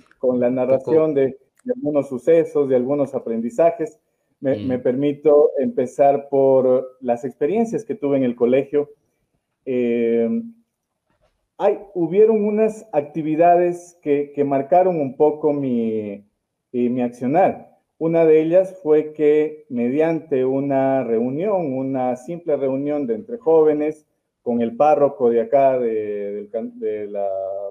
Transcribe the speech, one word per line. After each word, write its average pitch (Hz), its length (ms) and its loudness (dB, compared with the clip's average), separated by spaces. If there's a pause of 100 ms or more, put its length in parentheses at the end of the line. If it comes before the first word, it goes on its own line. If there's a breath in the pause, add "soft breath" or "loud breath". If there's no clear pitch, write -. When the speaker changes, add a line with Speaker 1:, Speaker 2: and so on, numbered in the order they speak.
(180)
Speaker 1:
con 127 220 0
la 123 100 2
narración 131 600 2
Speaker 2:
Poco. 139 100 0
Speaker 1:
de, 131 180 -2 (240)
de 123 140 -8
algunos 143 320 -4
sucesos, 151 600 2
de 131 60 2
algunos 131 400 0
aprendizajes. 123 880 -2 (400)
Me, 131 160 -2
Speaker 2:
Mm. 104 120 -8
Speaker 1:
me 127 100 -2
permito 147 800 2
empezar 139 680 0
por 131 720 2
las 120 240 -4
experiencias 170 600 -4
que 131 120 -8
tuve 139 220 -2
en 135 40 0
el 123 140 -2
colegio. 135 540 0 (720)
Eh, 117 640 -2 (1300)
hay, - 220 0 (160)
hubieron 202 500 2
unas 214 480 -2
actividades 170 1080 0
que, 143 320 -2
que 139 120 -2
marcaron 165 560 2
un 131 160 -4
poco 151 360 2
mi, 113 720 -4 (480)
eh, 123 160 0
mi 123 140 -2
accionar. 135 760 -2 (180)
Una 165 260 0
de 156 160 6
ellas 180 400 0
fue 151 320 0
que 151 580 0
mediante 135 720 -2
una 135 580 0
reunión, 135 680 -2
una 131 420 -4
simple 165 420 -6
reunión 139 520 -4
de 113 80 -4
entre 113 220 -12
jóvenes, 151 680 0 (360)
con 120 200 -2
el 113 140 -4
párroco 143 540 2
de 117 100 2
acá, 131 400 2
de, 104 520 -4
del 104 160 -10
can-, 117 300 -10
de 107 300 -6
la 101 200 -6 (420)